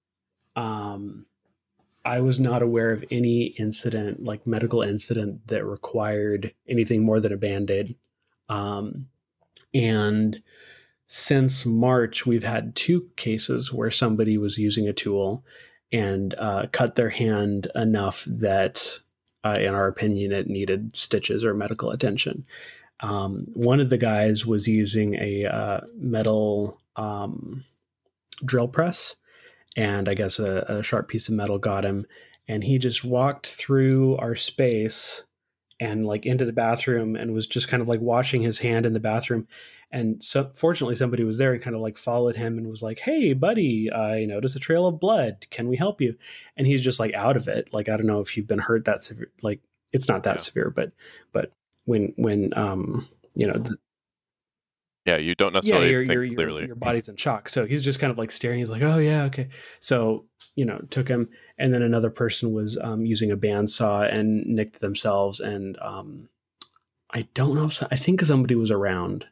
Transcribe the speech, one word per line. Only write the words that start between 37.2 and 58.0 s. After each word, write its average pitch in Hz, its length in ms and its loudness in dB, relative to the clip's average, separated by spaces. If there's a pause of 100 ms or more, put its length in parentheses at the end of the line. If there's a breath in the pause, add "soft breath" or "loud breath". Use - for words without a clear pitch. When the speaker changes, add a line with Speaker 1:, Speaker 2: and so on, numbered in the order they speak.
Speaker 1:
was 110 140 -2
just - 220 -4
kind 123 120 2
of, 117 80 -2
like, 117 120 2
washing 120 420 2
his 113 160 0
hand 117 280 2
in 113 80 2
the 110 60 0
bathroom. 113 460 -2 (460 loud breath)
And 113 300 -2
so, 135 340 -2
fortunately, 151 400 0
somebody 120 260 0
was 110 160 0
there 131 140 4
and 120 100 -4
kind 117 140 -6
of, 110 60 -6
like, 110 140 -6
followed 120 380 0
him 113 240 -4
and 113 100 -6
was 110 140 -10
like, 113 160 -8
"Hey, 262 340 2
buddy, 131 600 2
I 110 320 0
noticed 110 320 -4
a 131 40 -8
trail 170 260 2
of 165 120 0
blood. 165 520 0
Can 120 180 -6
we 127 80 0
help 190 240 -2
you?" 120 160 0 (400 loud breath)
And 135 100 0
he's 135 160 4
just, 123 180 0
like, 107 140 -2
out 117 220 2
of - 100 -2
it. - 260 -4
Like, 107 160 -4
I 107 80 0
don't 110 100 0
know 104 140 2
if - 160 -6
you've 107 120 -4
been 104 100 0
hurt 113 280 0
that 104 180 0
severe. 113 260 -14 (120)
Like, 107 180 -4 (320)
it's 131 160 0
not 101 160 0
that 98 120 0
Speaker 2:
Yeah. - 60 -6
Speaker 1:
severe, - 280 -2
but, - 220 -4 (400 loud breath)
but - 200 -4 (320)
when, 107 320 0
when, 104 400 0
um, 98 520 -2 (260)
you 107 120 2
know, - 120 0
the 120 180 -4 (1300)
Speaker 2:
Yeah, 85 100 4
you 80 180 0
don't 98 200 2
Speaker 1:
Yeah, 196 60 2
Speaker 2:
necessarily 196 300 4
Speaker 1:
your, 127 140 2
Speaker 2:
think 131 80 0
Speaker 1:
your, 123 120 2
your, 120 120 -4
Speaker 2:
clearly. 80 300 -2
Speaker 1:
your 123 100 -12
body's 120 320 -2
in 101 80 -16
shock. 117 320 -4
So 123 160 0
he's 139 160 -2
just 135 180 -2
kind 139 120 0